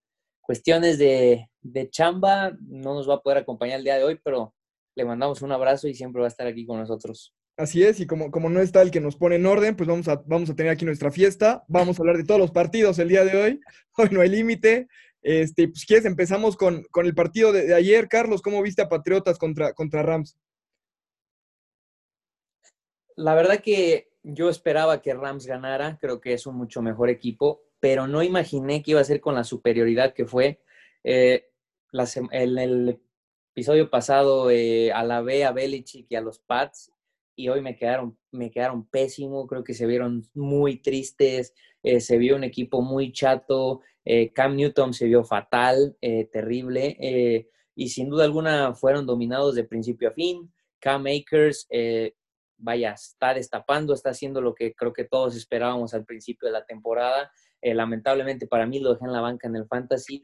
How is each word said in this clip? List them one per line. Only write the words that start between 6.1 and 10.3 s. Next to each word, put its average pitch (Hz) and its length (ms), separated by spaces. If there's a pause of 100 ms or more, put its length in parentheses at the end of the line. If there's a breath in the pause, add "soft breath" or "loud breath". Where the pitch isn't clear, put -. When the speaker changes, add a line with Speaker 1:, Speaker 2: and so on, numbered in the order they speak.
Speaker 1:
va 120 80
a - 20
estar 123 160
aquí 117 200
con 117 120
nosotros. 110 560 (240)
Speaker 2:
Así 156 260
es, 214 160
y 165 80
como, 156 240
como 165 180
no 180 120
está 190 200
el 185 80
que 165 120
nos 143 160
pone 175 180
en 175 100
orden, 208 300
pues 175 100
vamos 170 220
a, 147 180
vamos 165 240